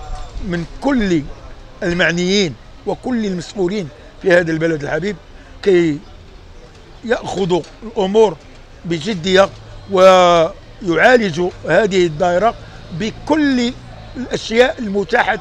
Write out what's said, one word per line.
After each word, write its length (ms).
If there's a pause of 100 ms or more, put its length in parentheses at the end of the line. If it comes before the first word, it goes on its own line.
(480)
من 160 (160)
كل 420 (600)
المعنيين 720 (320)
وكل 400
المسؤولين 600 (340)
في 100
هذا 200
البلد 300
الحبيب 340 (460)
كي 360 (1040)
يأخذوا 580 (200)
الأمور 540 (480)
بجدية 640 (440)
ويعالجوا 1600 (180)
هذه 380
الدائرة 480 (460)
بكل 720 (440)
الأشياء 640
المتاحة 640